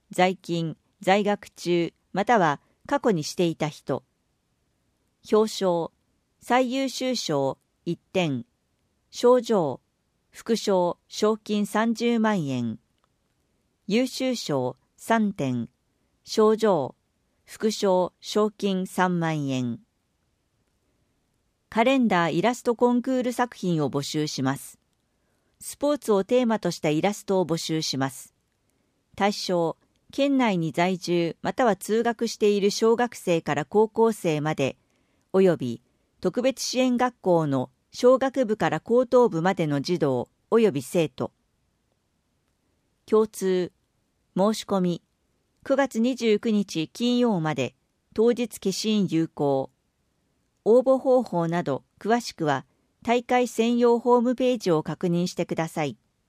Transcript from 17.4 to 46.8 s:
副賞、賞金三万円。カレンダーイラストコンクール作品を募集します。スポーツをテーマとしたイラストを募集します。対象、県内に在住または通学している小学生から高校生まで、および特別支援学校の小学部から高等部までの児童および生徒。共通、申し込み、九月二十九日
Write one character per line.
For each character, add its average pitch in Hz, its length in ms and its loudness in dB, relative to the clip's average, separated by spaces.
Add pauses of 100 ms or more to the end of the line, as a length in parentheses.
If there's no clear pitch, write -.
副 - 260 -4
賞、 185 500 0
賞 214 300 0
金 190 360 -4
三 180 340 0
万 156 280 -2
円。 123 320 -4 (1900)
カ 226 160 0
レ 269 120 4
ン 254 100 4
ダ 175 220 2
ー 147 40 -2
イ 165 100 0
ラ 233 120 2
ス - 80 -12
ト 240 140 0
コ 247 160 2
ン 240 100 0
ク 262 100 -2
ー 254 100 0
ル 247 100 -2
作 247 240 -4
品 170 260 -2
を 135 80 0
募 139 120 -2
集 151 240 -4
し 143 160 -6
ま 131 140 -2
す。 - 220 -18 (800)
ス - 200 -16
ポ 294 160 0
ー 285 40 -2
ツ - 140 -2
を 196 100 4
テ 247 200 2
ー 247 40 2
マ 226 120 2
と 175 120 -2
し - 100 -6
た 160 100 0
イ 151 100 0
ラ 196 140 0
ス - 100 -16
ト 190 160 2
を 175 60 0
募 156 100 -2
集 160 260 -4
し - 140 -4
ま 135 140 -2
す。 - 240 -18 (800)
対 202 160 2
象、 170 440 -2 (340)
県 277 260 0
内 226 220 2
に 160 140 -2
在 175 260 0
住 170 420 -2
ま - 140 -4
た 262 100 0
は 214 100 4
通 214 280 -2
学 233 260 -2
し - 80 -10
て 208 140 2
い 202 100 2
る 202 100 2
小 226 240 2
学 233 200 -2
生 170 260 -2
か 156 140 -4
ら 143 100 -2
高 214 240 2
校 226 240 2
生 160 280 -2
ま 151 140 -2
で、 139 220 -2 (560)
お 190 80 4
よ 180 160 4
び 117 260 -6 (380)
特 185 220 -2
別 262 200 0
支 - 160 -4
援 254 180 2
学 247 240 -2
校 165 260 2
の 135 240 -2 (200)
小 254 280 4
学 262 260 -2
部 214 120 -2
か 170 120 0
ら 156 120 -2
高 247 260 2
等 247 240 4
部 165 100 -4
ま 190 140 2
で 175 120 -2
の 143 140 -2
児 165 180 -2
童 127 300 0 (220)
お 226 100 4
よ 208 120 4
び 135 100 -4
生 160 260 -2
徒。 - 240 -8 (1700)
共 220 200 2
通、 185 460 -4 (640)
申 202 180 2
し - 100 -10
込 196 160 -2
み、 175 220 -2 (640)
九 269 120 0
月 262 240 0
二 247 160 0
十 220 220 2
九 226 120 -4
日 190 380 -2